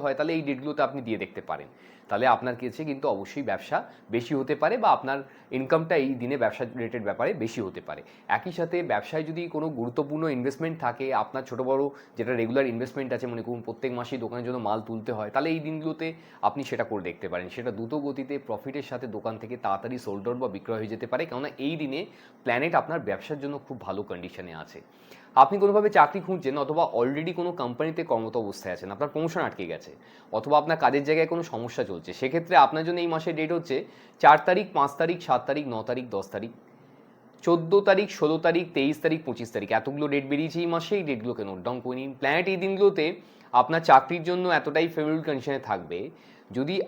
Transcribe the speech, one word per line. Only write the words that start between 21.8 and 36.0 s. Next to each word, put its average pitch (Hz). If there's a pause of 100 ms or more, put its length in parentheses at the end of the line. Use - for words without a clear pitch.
দিনে 143 (440)
প্ল্যানেট 127
আপনার 151
ব্যবসার 139
জন্য 143 (100)
খুব 131
ভালো 95
কন্ডিশনে 87 (100)
আছে। - (640)
আপনি 202
কোনোভাবে 208
চাকরি 160
খুঁজছেন 156 (100)
অথবা 156 (160)
already 143
কোনো 175 (100)
কোম্পানিতে 156 (100)
কর্মরত 113
অবস্থায় 95
আছেন, 90
আপনার 117
প্রমোশন 165
আটকে 101
গেছে 78 (460)
অথবা 135
আপনার 156
কাজের 135
জায়গায় 156
কোনো 170
সমস্যা 117
চলছে, 82
সেক্ষেত্রে 165 (100)
আপনার 156
জন্য 175
এই 170
মাসের 160
ডেট 156
হচ্ছে 165 (460)
চার 151 (100)
তারিখ, 185 (120)
পাঁচ 139 (100)
তারিখ, 170 (100)
সাত 123
তারিখ, 147
ন - (140)
তারিখ, 123 (100)